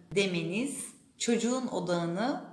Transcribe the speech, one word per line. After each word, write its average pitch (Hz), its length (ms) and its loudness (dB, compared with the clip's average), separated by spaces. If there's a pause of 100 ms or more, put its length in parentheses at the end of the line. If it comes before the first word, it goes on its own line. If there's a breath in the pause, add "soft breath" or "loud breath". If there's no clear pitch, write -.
(140)
demeniz 190 720 0 (340)
çocuğun 240 480 2
odağını 175 880 0